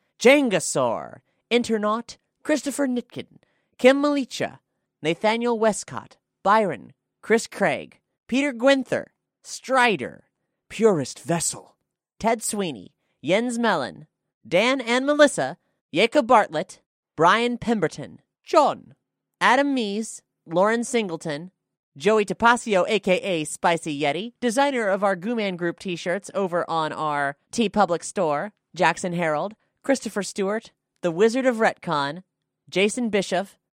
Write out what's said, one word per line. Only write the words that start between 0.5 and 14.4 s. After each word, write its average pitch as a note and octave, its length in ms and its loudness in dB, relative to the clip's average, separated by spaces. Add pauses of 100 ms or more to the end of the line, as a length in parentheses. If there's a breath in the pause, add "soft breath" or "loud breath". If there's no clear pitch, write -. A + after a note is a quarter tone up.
Internaut, A3+ 680 -2 (260)
Christopher C#4+ 440 -2
Nitkin, A#3+ 400 -8 (500)
Kim C4+ 240 6
Malicha, C#4+ 580 -2 (420)
Nathaniel A3 580 -2
Westcott, G3+ 580 -4 (260)
Byron, F#3+ 500 0 (280)
Chris A3+ 260 0
Craig, A#2+ 520 -4 (280)
Peter C#4 260 0
Gwenther, B3 520 2 (380)
Strider, A3+ 800 -2 (460)
Purist F#3+ 520 2
Vessel, - 540 -6 (440)
Ted A3+ 220 0
Sweeney, E3 520 -6 (300)
Jens A#3 360 0
Mellon, D3+ 480 -2 (400)